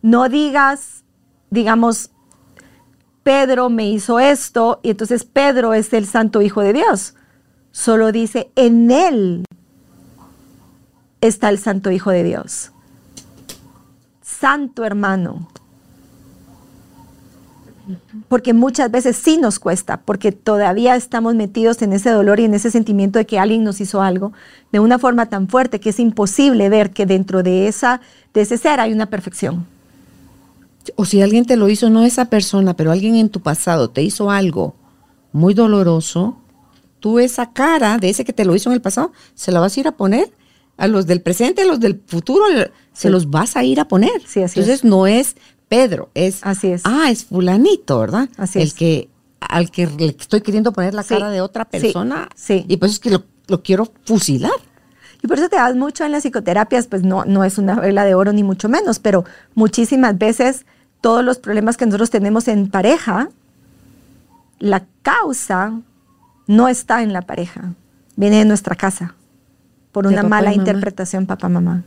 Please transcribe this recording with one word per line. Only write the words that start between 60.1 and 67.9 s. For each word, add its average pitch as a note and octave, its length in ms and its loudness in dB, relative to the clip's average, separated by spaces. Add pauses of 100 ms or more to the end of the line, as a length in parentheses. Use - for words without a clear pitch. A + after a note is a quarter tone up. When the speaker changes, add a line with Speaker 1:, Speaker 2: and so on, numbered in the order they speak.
Speaker 1:
veces A#3+ 480 0 (340)
todos A#3 240 2
los B3 140 0
problemas G#3+ 400 -2
que B3 80 -2
nosotros G#3+ 240 0
tenemos G#3+ 400 0
en G3+ 200 0
pareja, G#3+ 600 0 (1300)
la G3 240 0 (200)
causa A3+ 760 -4 (680)
no A3 200 6
está A#3+ 340 0
en G#3+ 120 -2
la F3+ 80 -6
pareja, F3 520 -10 (440)